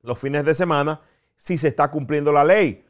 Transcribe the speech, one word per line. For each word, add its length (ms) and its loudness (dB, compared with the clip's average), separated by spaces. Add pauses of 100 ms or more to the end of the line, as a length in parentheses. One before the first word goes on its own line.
los 160 -8
fines 260 -4
de 120 2
semana, 460 -2 (340)
si 240 -4
se 80 0
está 240 0
cumpliendo 400 -2
la 120 4
ley. 460 2